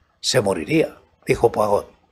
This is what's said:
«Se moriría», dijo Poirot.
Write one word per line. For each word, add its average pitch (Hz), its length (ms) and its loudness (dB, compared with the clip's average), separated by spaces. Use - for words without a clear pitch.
«Se - 220 0
moriría», 98 560 -2
dijo 120 280 2
Poirot. 104 360 -2